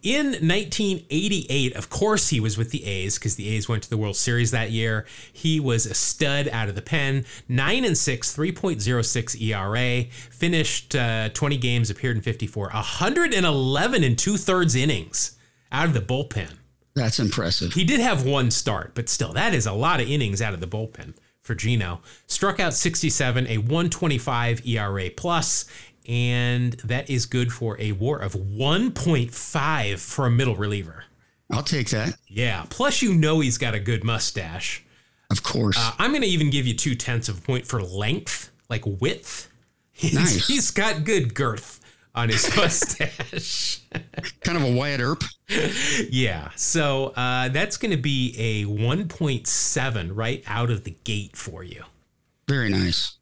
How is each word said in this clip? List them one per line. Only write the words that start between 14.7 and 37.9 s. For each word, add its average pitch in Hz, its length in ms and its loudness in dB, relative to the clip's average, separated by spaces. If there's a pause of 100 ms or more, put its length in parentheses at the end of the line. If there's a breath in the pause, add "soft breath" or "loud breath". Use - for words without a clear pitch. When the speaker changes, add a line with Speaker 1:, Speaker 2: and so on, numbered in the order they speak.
Speaker 1:
innings 127 600 0 (340 soft breath)
out 151 160 2
of 160 60 2
the 117 80 2
bullpen. 107 560 -4 (380)
Speaker 2:
That's 113 240 0
impressive. 92 540 0
Speaker 1:
He - 120 2
did 254 160 4
have 190 240 2
one 135 260 2
start, - 440 -2
but 117 120 -4
still, - 260 -2
that 190 200 2
is 120 120 2
a 107 60 0
lot 135 300 2
of 117 80 -2
innings 117 320 0
out 107 120 -2
of 85 60 -8
the 90 80 -8
bullpen 107 460 -8 (280 soft breath)
for 113 140 -4
Geno. 101 460 0 (260 loud breath)
Struck - 320 0
out 170 140 2
sixty-seven, 127 760 2
a 113 100 0
one 156 320 2
twenty-five 120 800 0
E 113 100 0
R 101 220 -2
A 90 100 -4
plus, - 560 0 (420 loud breath)
and 123 680 2 (100)
that 123 260 -2
is 123 160 0
good 123 260 0
for 113 300 -4
a 107 120 0
war 113 260 0
of 92 160 -4
one 131 560 2
point 123 420 2
five 139 680 -2
for - 260 -2
a - 20 4
middle 120 260 4
reliever. 98 500 -4 (460 soft breath)
Speaker 2:
I'll 123 120 -2
take 135 260 0
that. 117 240 0 (140)
Speaker 1:
Yeah. 101 420 -2
Plus, 277 320 0
you 202 140 4
know 156 240 6
he's 127 180 2
got 117 160 -2
a 110 60 -2
good 107 240 0
mustache. 95 800 -4 (480 soft breath)
Speaker 2:
Of 95 100 0
course. 107 380 2
Speaker 1:
Uh, 113 180 0
I'm 247 160 2
gonna 269 140 2
even 156 240 2
give 131 160 2
you 117 80 0
two 139 180 0
tenths 117 340 -2
of 95 120 -6
a - 20 -16
point 127 240 -2
for 117 160 -2
length, 101 720 -4 (180)